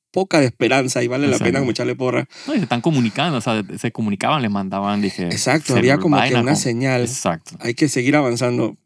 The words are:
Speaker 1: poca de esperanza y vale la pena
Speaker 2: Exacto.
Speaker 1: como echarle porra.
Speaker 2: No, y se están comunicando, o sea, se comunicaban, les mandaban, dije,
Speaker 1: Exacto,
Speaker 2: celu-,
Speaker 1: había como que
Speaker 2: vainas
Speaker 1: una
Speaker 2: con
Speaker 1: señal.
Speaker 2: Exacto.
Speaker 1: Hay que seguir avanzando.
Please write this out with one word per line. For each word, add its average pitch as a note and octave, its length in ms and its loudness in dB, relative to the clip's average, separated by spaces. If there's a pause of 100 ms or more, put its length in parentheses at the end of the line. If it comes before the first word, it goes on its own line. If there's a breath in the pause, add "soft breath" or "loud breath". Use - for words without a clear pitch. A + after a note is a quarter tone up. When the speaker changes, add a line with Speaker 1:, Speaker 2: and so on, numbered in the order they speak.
(120)
Speaker 1:
poca F#3 280 0
de C#3 60 6
esperanza B2+ 580 0
y A#2+ 60 0
vale C3+ 180 -2
la - 60 2
pena A#2 160 0
Speaker 2:
Exacto. C3+ 100 0
Speaker 1:
como C3 120 0
echarle B2 240 -2
porra. B2+ 300 -2 (220 loud breath)
Speaker 2:
No, C#4+ 60 -4
y D#4+ 60 2
se F#3 40 0
están A#2+ 160 -2
comunicando, C3+ 600 0
o - 20 -4
sea, A2 200 0 (160)
se A#2 140 -4
comunicaban, A2+ 500 -2
les A2+ 80 0
mandaban, G2+ 520 -2
dije, F#2+ 240 -2
Speaker 1:
Exacto, C3 480 0
Speaker 2:
celu-, A2+ 60 4
Speaker 1:
había B2+ 180 4
como D#3+ 180 2
que G2+ 60 4
Speaker 2:
vainas B2 220 2
Speaker 1:
una B2+ 100 2
Speaker 2:
con D3+ 80 2
Speaker 1:
señal. B2+ 400 0
Speaker 2:
Exacto. G2 580 -4
Speaker 1:
Hay A#2+ 140 -4
que D3+ 160 2
seguir C3 260 0
avanzando. B2 720 0